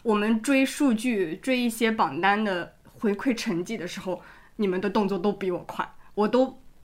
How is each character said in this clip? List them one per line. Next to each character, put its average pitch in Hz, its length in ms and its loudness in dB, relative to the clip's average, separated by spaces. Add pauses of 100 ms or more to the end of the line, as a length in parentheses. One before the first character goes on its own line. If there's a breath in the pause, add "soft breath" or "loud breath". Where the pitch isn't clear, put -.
我 220 100 2
们 214 260 2
追 269 240 4
数 262 300 2
据、 214 480 -2
追 262 160 0
一 240 100 0
些 226 220 0
榜 175 320 0
单 202 220 2
的 180 300 -4 (260)
回 202 160 0
馈 240 180 -2
成 180 320 -4
绩 226 100 -8
的 175 120 -8
时 180 140 -12
候， 180 200 -6 (360 loud breath)
你 208 100 0
们 185 120 0
的 202 80 -2
动 202 200 2
作 196 100 -2
都 196 160 0
比 190 160 -4
我 175 100 -2
快， - 360 -10 (180 soft breath)
我 208 140 2
都， 254 340 2 (220)